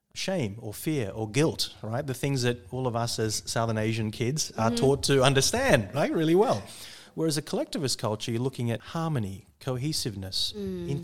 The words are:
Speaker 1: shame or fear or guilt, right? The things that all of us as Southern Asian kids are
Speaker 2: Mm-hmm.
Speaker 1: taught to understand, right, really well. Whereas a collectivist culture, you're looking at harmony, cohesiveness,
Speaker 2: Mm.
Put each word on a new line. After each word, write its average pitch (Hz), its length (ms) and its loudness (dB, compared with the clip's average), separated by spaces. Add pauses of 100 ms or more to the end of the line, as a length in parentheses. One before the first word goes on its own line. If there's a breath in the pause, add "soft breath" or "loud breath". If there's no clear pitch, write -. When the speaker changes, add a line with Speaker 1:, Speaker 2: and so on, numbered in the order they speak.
(120)
Speaker 1:
shame 135 480 -2
or 110 140 -10
fear 139 400 -2
or 110 160 -4
guilt, 127 400 2 (120)
right? 117 240 -4
The 131 60 -2
things 139 300 0
that 120 160 2 (120)
all 127 160 -2
of 113 80 0
us 117 240 -2
as 110 280 0
Southern 113 320 0
Asian 110 320 0
kids 120 480 -2
are 113 120 4
Speaker 2:
Mm-hmm. 240 60 0
Speaker 1:
taught 139 280 4
to 139 180 6
understand, 135 720 4
right, 196 180 0
really 165 220 4
well. 185 280 4 (520 loud breath)
Whereas 160 240 0
a 151 40 -2
collectivist 190 560 -2
culture, 107 320 -2
you're 117 120 0
looking 127 280 -2
at 113 100 -2
harmony, 139 640 -4 (120)
cohesiveness, 123 960 -4
Speaker 2:
Mm. 185 340 -6 (160)